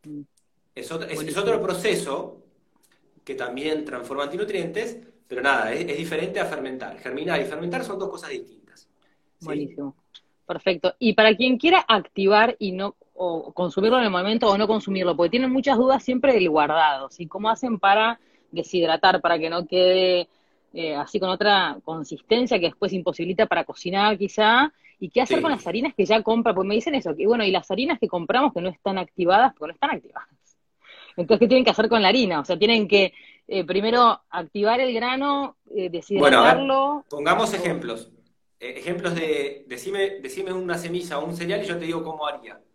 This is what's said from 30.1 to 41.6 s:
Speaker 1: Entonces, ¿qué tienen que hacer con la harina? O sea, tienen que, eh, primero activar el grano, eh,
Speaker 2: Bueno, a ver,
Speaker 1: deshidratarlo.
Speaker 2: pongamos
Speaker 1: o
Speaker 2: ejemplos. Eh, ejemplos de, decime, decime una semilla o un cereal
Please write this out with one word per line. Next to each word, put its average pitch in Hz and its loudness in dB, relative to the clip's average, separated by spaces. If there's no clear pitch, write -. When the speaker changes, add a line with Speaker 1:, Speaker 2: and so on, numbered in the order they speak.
Speaker 1:
Entonces, 196 4
¿qué 233 6
tienen 254 6
que 233 4
hacer 220 0
con 226 4
la 190 4
harina? 202 2
O 139 -6
sea, 175 -2
tienen 214 2
que, 196 4
eh, 185 -4
primero 220 2
activar 202 -2
el 254 -2
grano, 269 -4
eh, 185 -4
Speaker 2:
Bueno, 143 6
a - 8
ver, 269 0
Speaker 1:
deshidratarlo. 269 0
Speaker 2:
pongamos 165 0
Speaker 1:
o - -4
Speaker 2:
ejemplos. 123 -6
Eh, 123 -12
ejemplos 175 -6
de, 147 -4
decime, 190 -4
decime 185 -10
una 180 -4
semilla 170 -6
o 156 -6
un 170 -8
cereal 175 -4